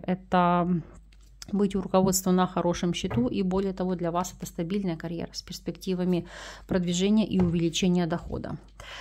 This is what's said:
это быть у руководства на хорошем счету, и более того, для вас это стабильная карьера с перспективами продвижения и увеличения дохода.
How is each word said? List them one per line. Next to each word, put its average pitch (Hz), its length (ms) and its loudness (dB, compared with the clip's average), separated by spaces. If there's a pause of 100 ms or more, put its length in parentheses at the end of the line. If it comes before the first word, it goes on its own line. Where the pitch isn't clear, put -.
это 175 640 2 (840)
быть 202 240 0
у 190 60 -2
руководства 185 500 2
на 180 160 4
хорошем 175 460 0
счету, 226 340 0
и 202 140 -2
более 190 320 0
того, 185 220 -2
для 170 160 -2
вас 175 260 -2
это - 80 -12
стабильная 180 520 -4
карьера 165 360 -8
с - 80 -10
перспективами 175 880 -2 (400)
продвижения 185 600 2
и 185 120 2
увеличения 175 680 2
дохода. - 500 -6 (440)